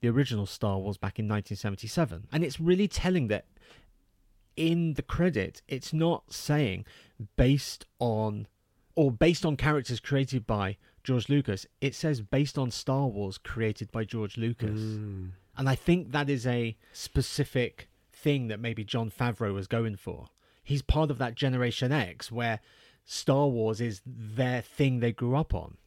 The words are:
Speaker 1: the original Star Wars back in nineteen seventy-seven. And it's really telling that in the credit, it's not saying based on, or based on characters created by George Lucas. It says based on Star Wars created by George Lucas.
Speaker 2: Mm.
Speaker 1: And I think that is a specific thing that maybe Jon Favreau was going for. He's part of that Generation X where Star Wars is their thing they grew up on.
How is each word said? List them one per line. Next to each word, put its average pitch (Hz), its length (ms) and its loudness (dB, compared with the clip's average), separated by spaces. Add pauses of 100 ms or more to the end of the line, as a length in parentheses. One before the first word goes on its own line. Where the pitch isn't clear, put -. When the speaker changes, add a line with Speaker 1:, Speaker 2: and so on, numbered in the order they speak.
Speaker 1:
the 120 80 2
original 117 380 2
Star 98 320 -2
Wars 95 180 -4
back - 240 -6
in 107 80 -2
nineteen 104 280 -2
seventy-seven. 104 760 -4
And 147 120 0
it's 131 160 -4
really 180 280 4
telling 180 400 2
that 104 180 0 (1120)
in 165 380 2
the - 80 -2
credit, 139 680 0
it's 131 240 -6
not 160 400 2
saying 117 520 0 (520)
based 135 500 2 (120)
on, 107 480 -2 (480)
or 147 160 4
based 160 340 4
on 151 120 2
characters 139 440 0
created 135 460 0
by 101 300 0 (260)
George 123 260 0
Lucas. 135 380 2 (140)
It 135 140 -2
says 151 260 -2
based 135 360 0
on 131 140 0
Star 135 380 0
Wars 101 300 -4
created 110 520 -2
by 113 140 -4
George 107 340 -6
Lucas. 113 420 -2
Speaker 2:
Mm. 107 500 -6 (260)
Speaker 1:
And 135 120 0
I 135 60 4
think 170 380 0
that 139 180 0
is 123 160 -2
a 120 300 0 (160)
specific - 960 -2 (240)
thing 139 360 0
that 107 120 -4
maybe 113 240 -4
Jon 113 260 -2
Favreau 117 420 -2
was 98 140 -4
going 113 300 -2
for. - 320 -12 (340)
He's 139 200 -2
part 151 280 2
of 131 80 -2
that 120 160 -2
Generation 127 580 0
X 107 400 -2
where 117 280 -2 (440)
Star 143 440 2
Wars 110 320 0
is 113 260 -2
their 120 560 -2
thing 127 380 2
they 117 120 4
grew 123 240 0
up 160 180 0
on. 80 220 -6 (100)